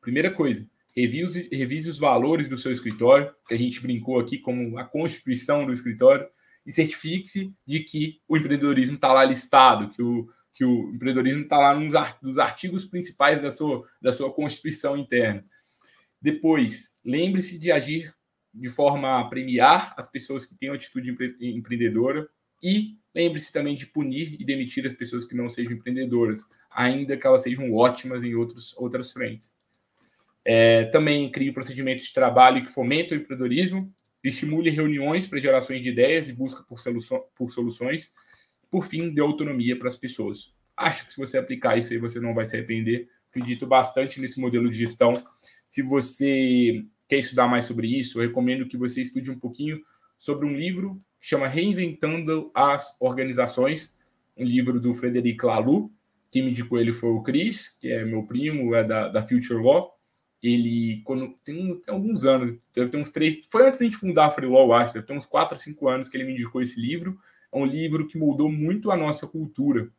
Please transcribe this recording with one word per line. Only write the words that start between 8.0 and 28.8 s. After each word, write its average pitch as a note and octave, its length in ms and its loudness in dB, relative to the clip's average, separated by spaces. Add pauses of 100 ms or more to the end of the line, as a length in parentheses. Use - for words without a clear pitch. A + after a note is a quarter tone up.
o D#3+ 80 0
empreendedorismo C#3+ 640 0
tá C3 160 4
lá C3+ 100 8
listado, B2+ 680 6
que - 100 -8
o, A#2+ 260 -2 (240)
que - 140 -2
o A#2+ 300 2
empreendedorismo C3 520 0
tá D3 120 4
lá C#3+ 200 6
nos D3+ 140 -4
ar-, - 300 0
nos C3 160 -4
artigos F3+ 460 -2
principais D3+ 540 0
da C#3+ 120 -6
sua, C#3+ 360 -4 (140)
da B2+ 100 2
sua C3+ 220 -4
constituição D3 640 -4
interna. A#2 480 0 (720)
Depois, D3+ 840 0
lembre-se F3 540 -2
de E3 120 0
agir D#3 400 -2 (400)
de B2 180 -12
forma C3+ 500 2
a A#2 60 -2
premiar C3 720 4
as B2+ 120 -14
pessoas C3+ 380 -10
que F#2 100 -20
têm C3+ 120 -10
uma C#3 80 -8
atitude B2+ 340 -10
empre-, B2 280 -6
empreendedora A#2+ 880 -2 (360)
e G#3 320 0 (180)
lembre-se D#3+ 400 -2
também C#3+ 220 -2
de C3 100 -12
punir D3+ 540 -4
e - 60 -8
demitir C3+ 400 -4
as B2+ 80 -4
pessoas A#2+ 300 -8
que - 120 -12
não A#2+ 120 -4
sejam A#2+ 260 -6
empreendedoras, A#2+ 680 -2 (300)
ainda C3+ 440 -2
que C3+ 120 -2
elas B2+ 160 8
sejam B2+ 300 -4
ótimas B2 500 2
em A#2+ 100 -4
outros, A#2 440 -6
outras B2 340 -6